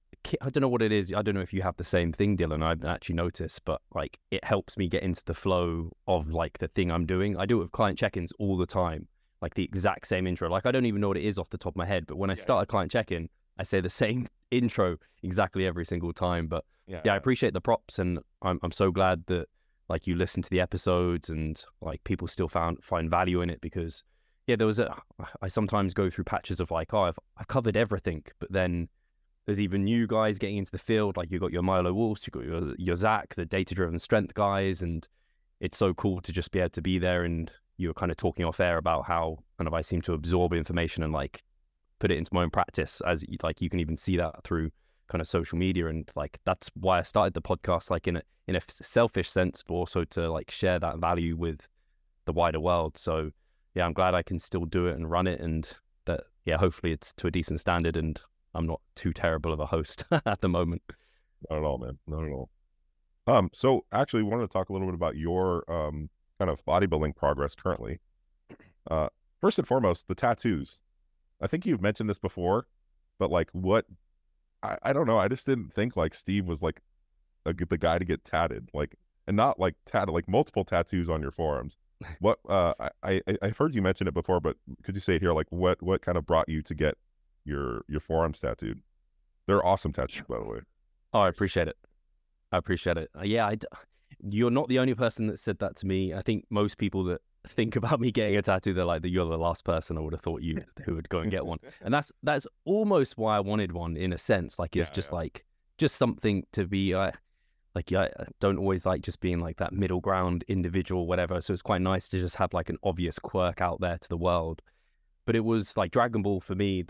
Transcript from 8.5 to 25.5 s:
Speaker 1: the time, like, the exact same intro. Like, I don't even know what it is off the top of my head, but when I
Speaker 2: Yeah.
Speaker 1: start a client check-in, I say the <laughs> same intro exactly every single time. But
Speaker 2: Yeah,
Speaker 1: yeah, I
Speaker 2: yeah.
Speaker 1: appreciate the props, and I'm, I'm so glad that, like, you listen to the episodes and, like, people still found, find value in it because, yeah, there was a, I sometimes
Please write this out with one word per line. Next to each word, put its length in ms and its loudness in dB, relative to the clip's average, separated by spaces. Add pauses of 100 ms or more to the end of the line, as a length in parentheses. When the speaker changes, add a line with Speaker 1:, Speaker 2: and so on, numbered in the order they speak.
Speaker 1:
the 100 2
time, 420 -2 (340)
like, 140 -6
the 80 0
exact 440 -2
same 180 0
intro. 240 -2
Like, 160 0
I 60 2
don't 140 2
even 160 0
know 80 2
what 80 0
it 80 -2
is 120 0
off 120 -6
the 80 -8
top 160 -6
of 40 -6
my 80 -2
head, 220 0
but 100 -8
when 120 0
I 40 0
Speaker 2:
Yeah. 100 -6
Speaker 1:
start 200 2
a 20 -2
client 260 0
check-in, 380 -2 (280)
I 60 -6
say 180 2
the 80 -2
<laughs> 160 0
same 220 0 (240)
intro 460 2 (240)
exactly 440 0
every 200 -2
single 280 -4
time. 340 0
But 160 -4 (240)
Speaker 2:
Yeah, 160 -10
Speaker 1:
yeah, 80 4
I 40 4
Speaker 2:
yeah. 20 2
Speaker 1:
appreciate 360 2
the 80 -2
props, 380 0
and 200 0 (220)
I'm, 220 0
I'm 80 -2
so 200 2
glad 360 2
that, 220 -2 (400)
like, 160 -4
you 100 0
listen 280 0
to 60 -10
the 100 2
episodes 720 2
and, 340 -4 (160)
like, 240 -10
people 240 -4
still 220 -2
found, 340 0
find 260 -2
value 300 2
in 100 0
it 120 -8
because, 420 -8 (420)
yeah, 120 2
there 100 4
was 120 2
a, 140 2 (480)
I 60 -4
sometimes 460 0